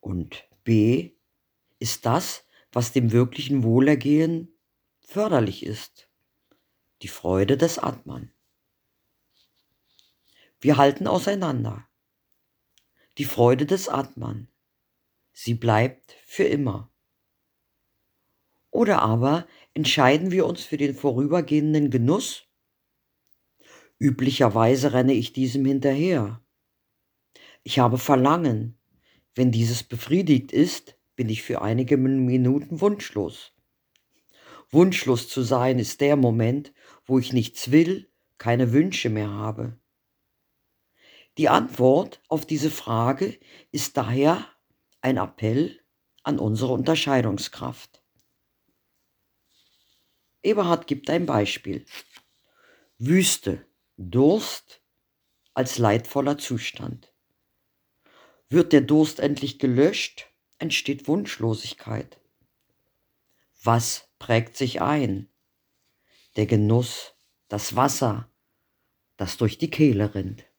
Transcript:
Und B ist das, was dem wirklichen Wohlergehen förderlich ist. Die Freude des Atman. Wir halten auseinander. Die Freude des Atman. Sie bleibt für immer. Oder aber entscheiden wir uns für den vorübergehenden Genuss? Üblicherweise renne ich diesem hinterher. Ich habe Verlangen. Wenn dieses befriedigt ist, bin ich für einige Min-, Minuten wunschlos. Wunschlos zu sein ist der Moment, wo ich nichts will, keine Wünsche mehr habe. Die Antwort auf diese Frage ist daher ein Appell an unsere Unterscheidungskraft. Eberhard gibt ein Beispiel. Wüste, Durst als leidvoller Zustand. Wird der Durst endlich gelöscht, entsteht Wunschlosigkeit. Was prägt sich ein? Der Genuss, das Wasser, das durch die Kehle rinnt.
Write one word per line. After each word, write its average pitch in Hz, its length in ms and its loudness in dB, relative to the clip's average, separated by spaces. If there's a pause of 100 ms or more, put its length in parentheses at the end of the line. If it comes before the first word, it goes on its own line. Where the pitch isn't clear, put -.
Und 90 460 -10 (160)
B 117 480 2 (640)
ist - 280 -8
das, 131 400 -2 (260)
was 120 220 -4
dem 123 180 2
wirklichen 127 520 0
Wohlergehen 147 960 2 (440)
förderlich 156 640 -2
ist. - 460 -14 (920)
Die 95 80 -14
Freude 95 480 0
des 165 220 0
Atman. - 520 -8 (2250)
Wir - 160 4
halten 143 280 4
auseinander. 143 840 -4 (1300)
Die 143 80 -6
Freude 127 400 2
des 190 240 -4
Atman. 120 580 -8 (840)
Sie - 200 -6
bleibt 117 640 0 (100)
für - 200 -2
immer. 113 440 -2 (1800)
Oder 208 300 2
aber 127 460 0 (260)
entscheiden 151 580 2
wir 180 140 2
uns - 180 -6
für - 140 -8
den 139 180 -2
vorübergehenden 147 960 0
Genuss? 131 540 0 (1500)
Üblicherweise 127 920 2
renne 127 200 4
ich 117 200 -2
diesem 131 320 -2
hinterher. 135 760 -2 (1200)
Ich - 160 -2
habe 120 180 4
Verlangen. 127 800 0 (580)
Wenn 127 160 2
dieses 113 320 0
befriedigt 143 680 0
ist, - 460 -2 (180)
bin 117 140 -2
ich 110 140 -6
für - 180 -6
einige 127 360 0
Min-, 131 280 2
Minuten 131 560 0
wunschlos. 196 720 -4 (1160)
Wunschlos 165 600 2
zu 131 140 -4
sein 123 360 2
ist - 220 -4
der 143 160 4
Moment, 120 560 0 (320)
wo 131 140 2
ich 123 120 -6
nichts 120 400 -4
will, 170 400 2 (260)
keine 120 360 0
Wünsche 156 360 0
mehr 107 200 -4
habe. 110 500 -8 (1600)
Die - 100 2
Antwort 151 800 2
auf 156 200 -4
diese 151 240 -2
Frage 127 680 -2 (320)
ist - 240 -6
daher 139 500 0 (540)
ein 127 180 0
Appell 110 640 -2 (440)
an 147 160 -4
unsere 110 340 -2
Unterscheidungskraft. 127 1300 -2 (2500)
Eberhard 180 460 0
gibt 135 220 -4
ein 170 180 0
Beispiel. - 580 -4 (1120)
Wüste, 156 680 0 (300)
Durst 135 840 -2 (720)
als 131 240 -4
leidvoller 120 640 0
Zustand. - 680 -10 (1400)
Wird 170 220 4
der 143 80 8
Durst 151 380 2
endlich 143 400 -4
gelöscht, 139 680 0 (300)
entsteht 147 500 -6
Wunschlosigkeit. - 1120 -6 (1400)
Was 117 560 0
prägt 117 400 -2
sich 123 240 -4
ein? 127 480 -2 (1080)
Der 107 120 0
Genuss, 113 680 0 (340)
das 202 280 -8
Wasser, 123 560 -2 (840)
das 92 200 -10
durch 110 220 0
die 160 100 -4
Kehle 107 460 2
rinnt. 98 300 -8 (140)